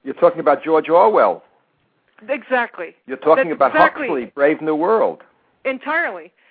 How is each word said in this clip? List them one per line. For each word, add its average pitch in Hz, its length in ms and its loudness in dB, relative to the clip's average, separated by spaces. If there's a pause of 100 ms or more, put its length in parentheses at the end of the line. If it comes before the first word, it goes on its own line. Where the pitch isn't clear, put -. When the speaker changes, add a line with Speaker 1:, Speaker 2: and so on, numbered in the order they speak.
Speaker 1:
You're 135 120 -10
talking 170 260 0
about 143 240 0
George 156 240 0
Orwell. 160 560 2 (840)
Speaker 2:
Exactly. 240 680 -6 (100)
Speaker 1:
You're 131 100 -10 (120)
talking 165 220 4
Speaker 2:
That's 139 60 -4
Speaker 1:
about 131 140 2
Speaker 2:
exactly. 302 380 2
Speaker 1:
Huxley, 135 160 -4 (100)
Brave 147 260 0
New 156 140 -4
World. 151 480 0 (420)
Speaker 2:
Entirely. 262 680 -6 (180)